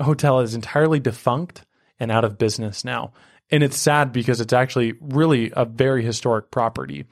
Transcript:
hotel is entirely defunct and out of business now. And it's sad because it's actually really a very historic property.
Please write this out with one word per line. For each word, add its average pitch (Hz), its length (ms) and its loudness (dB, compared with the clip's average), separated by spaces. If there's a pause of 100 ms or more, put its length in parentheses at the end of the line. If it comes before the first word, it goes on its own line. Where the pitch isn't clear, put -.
hotel 139 400 2
is 113 140 -2
entirely 147 460 2
defunct 131 680 -4 (340)
and 113 100 -4
out 113 140 2
of 104 140 -4
business 107 440 -2
now. 123 300 -8 (380)
And 147 120 4
it's 139 140 2
sad 147 360 2
because 120 280 0
it's 113 140 0
actually 123 460 2
really 139 540 0
a 123 120 0
very 127 360 0
historic 113 480 -2
property. 123 600 -4